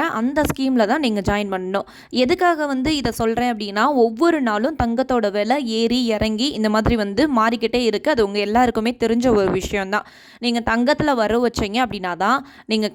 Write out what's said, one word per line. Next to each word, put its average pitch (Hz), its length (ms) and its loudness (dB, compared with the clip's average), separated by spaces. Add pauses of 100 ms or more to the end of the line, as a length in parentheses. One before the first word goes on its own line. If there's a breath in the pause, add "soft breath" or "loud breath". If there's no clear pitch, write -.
(200)
அந்த 285 220 0
ஸ்கீம்ல 262 440 0
தான் 269 140 0
நீங்க 220 280 -2
ஜாயின் 208 240 -2
பண்ணணும். 185 340 -4 (240 loud breath)
எதுக்காக 302 560 0
வந்து 277 300 -2
இதை 240 160 -2
சொல்றேன் 233 440 -2
அப்படின்னா 208 380 -2
ஒவ்வொரு 262 460 2
நாளும் 240 420 0
தங்கத்தோட 233 480 0
விலை 220 360 0
ஏறி 226 380 0
இறங்கி 220 480 -2
இந்த 214 180 -2
மாதிரி 220 260 2
வந்து 214 400 0
மாறிக்கிட்டே 226 460 0
இருக்கு. 214 280 0
அது 233 160 2
உங்க 202 120 -4
எல்லாருக்குமே 233 680 0
தெரிஞ்ச 233 240 2
ஒரு 202 220 4
விஷயம்தான். 190 560 -4 (320 loud breath)
நீங்க 240 220 0
தங்கத்துல 269 540 0
வர 220 240 2
வச்சீங்க 233 460 -2
அப்படின்னா 185 320 -6
தான் 240 300 0 (200 loud breath)
நீங்க 214 280 0